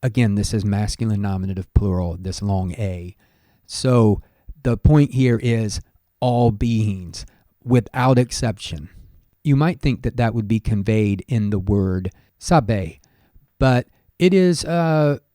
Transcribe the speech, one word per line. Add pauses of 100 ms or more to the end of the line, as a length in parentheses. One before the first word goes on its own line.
Again,
this
is
masculine
nominative
plural,
this
long
A. (500)
So (400)
the
point
here
is (400)
all
beings, (380)
without
exception. (560)
You
might
think
that
that
would
be
conveyed
in
the
word (280)
sabe, (600)
but (300)
it
is,
uh (160)